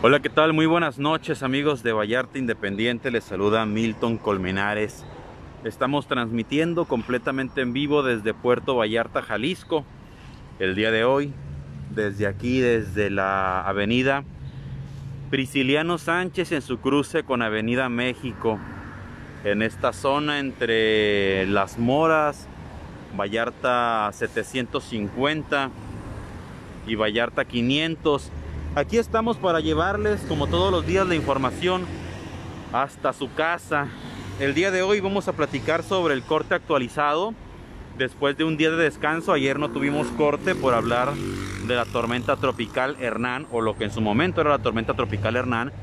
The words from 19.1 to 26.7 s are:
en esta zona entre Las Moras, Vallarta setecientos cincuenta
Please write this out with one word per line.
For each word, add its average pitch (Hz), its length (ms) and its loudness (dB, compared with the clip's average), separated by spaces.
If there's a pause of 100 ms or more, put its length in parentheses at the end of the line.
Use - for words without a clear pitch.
en 104 180 2
esta 113 300 0
zona 143 480 0
entre 107 1040 2
Las 98 320 2
Moras, 151 720 2 (680)
Vallarta 113 960 0
setecientos 120 720 -4
cincuenta 131 880 -2 (1120)